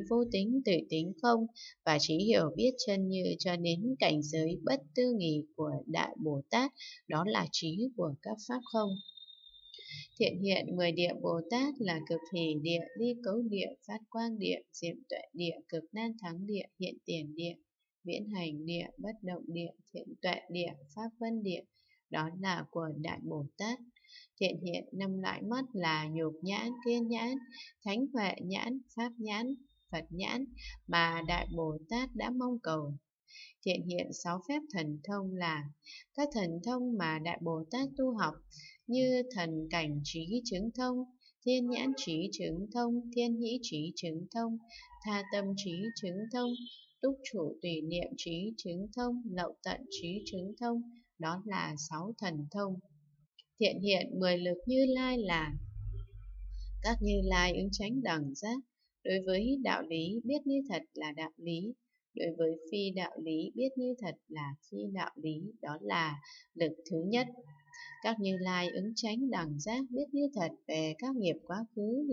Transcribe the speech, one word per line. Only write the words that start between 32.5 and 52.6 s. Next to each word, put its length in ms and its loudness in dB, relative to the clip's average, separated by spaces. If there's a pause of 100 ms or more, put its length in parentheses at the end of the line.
cầu. 300 0 (720)
Thiện 220 2
hiện 260 -2 (100)
sáu 240 -2
phép 120 0 (140)
thần 300 -2
thông 300 -2
là 300 0 (540)
các 160 2
thần 320 0
thông 320 0
mà 220 2
Đại 220 -2
Bồ 300 0
Tát 260 0
tu 200 2
học 160 2 (540)
như 360 4 (120)
thần 340 0
cảnh 340 0
trí 420 -2
chứng 320 0
thông, 200 0 (480)
thiên 240 6
nhãn 280 2
trí 340 -2
chứng 420 -4
thông, 280 2 (140)
thiên 240 2
nhĩ 220 0
trí 340 -2
chứng 300 -4 (100)
thông, 220 0 (480)
tha 180 0 (100)
tâm 120 2 (120)
trí 240 -2 (200)
chứng 160 -2 (160)
thông, 160 0 (520)
túc 140 4 (160)
trụ 300 -2
tùy 200 0
niệm 360 -2
trí 400 -4
chứng 380 -4
thông, 260 0 (100)
lậu 320 -2
tận 260 -2
trí 360 -4
chứng 360 -4
thông, 200 2 (380)
đó 260 -2
là 300 -2 (140)
sáu 280 -4
thần 340 -2
thông. 220 -2 (840)